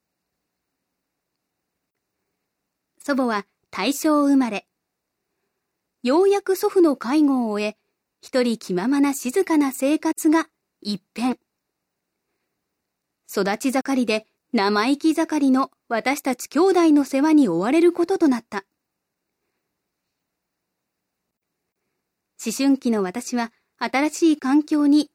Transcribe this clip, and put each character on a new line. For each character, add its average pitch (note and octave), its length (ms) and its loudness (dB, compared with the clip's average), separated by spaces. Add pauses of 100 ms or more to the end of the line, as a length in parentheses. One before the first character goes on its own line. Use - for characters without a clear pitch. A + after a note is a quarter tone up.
(3000)
祖 C#4+ 120 -2
母 C4 100 0
は G#3+ 180 -4 (260)
大 G#3 220 -4
正 D4 300 0
生 C#4 160 4
ま B3+ 100 2
れ。 G3+ 180 -10 (1400)
よ C#4 180 2
う G4 60 4
や G4 140 0
く F#4+ 140 -2
祖 G4+ 120 -2
父 G4 120 0
の D4+ 160 4
介 C#4+ 260 0
護 C4 240 2
を A3 40 -4
終 G#3 140 -4
え、 G#3+ 120 -6 (440)
一 - 220 -2
人 A#3 160 -2
気 - 160 -8
ま F3+ 140 -2
ま C#4+ 120 0
な C#4+ 140 0
静 D#4 300 -4
か E4 120 0
な C#4+ 140 2
生 C#4+ 300 -2
活 D#4+ 280 -2
が D#4 200 2 (320)
一 G#3 200 -8 (140)
変。 B3 240 -4 (1900)
育 G3+ 260 -2
ち C4 140 -4
盛 C4 300 -2
り B3 40 -2
で A3 220 -4 (260)
生 G#3 360 0
意 C#4 100 0
気 D#4+ 160 0
盛 D#4+ 240 -2
り C#4 140 2
の C4 180 0 (180)
私 B3 320 -4
た C4 140 -4
ち - 140 -14
兄 - 100 -4
弟 F4 320 4
の D4 140 4
世 C4+ 160 -4
話 D#4 140 2
に C#4+ 140 6
追 E3 120 -2
わ G3+ 100 -2
れ D#4+ 100 2
る E4+ 120 4
こ F4 120 -2
と F#4+ 140 -2
と E4+ 80 2
な B3 120 2
っ A3+ 40 -14
た。 - 220 -10 (3750)
思 A3+ 80 -4
春 C4+ 260 2
期 B3 120 -4
の G#3+ 140 0
私 A3+ 320 -8
は A#3 160 -6 (260)
新 C4+ 320 -2
し D#4+ 220 2
い D4 60 -2
環 D4 260 2
境 D4 240 0
に D4 260 4